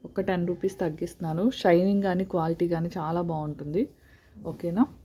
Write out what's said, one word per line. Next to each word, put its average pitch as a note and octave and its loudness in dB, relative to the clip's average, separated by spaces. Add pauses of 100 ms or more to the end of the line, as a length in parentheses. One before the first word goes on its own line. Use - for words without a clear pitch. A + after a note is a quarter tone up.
ఒక - -4 (100)
టెన్ F3 0
రూపీస్ F#3 -2
తగ్గిస్తున్నాను. E3 -4 (160)
షైనింగ్ G3 6
కానీ F#3 0 (100)
క్వాలిటీ E3 0
కానీ E3 0
చాలా E3 -2 (100)
బాగుంటుంది, D3+ -4 (680)
ఓకేనా? F3 0 (220)